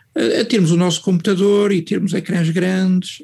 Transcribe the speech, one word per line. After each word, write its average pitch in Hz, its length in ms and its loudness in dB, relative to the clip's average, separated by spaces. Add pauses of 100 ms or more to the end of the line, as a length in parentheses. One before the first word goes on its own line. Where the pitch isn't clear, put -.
(140)
a, - 260 0
a 233 40 0
termos 185 260 2
o 170 60 2
nosso 175 260 0
computador 202 720 2
e 175 100 0
termos 180 320 -2
ecrãs 175 360 -2
grandes, 185 720 -2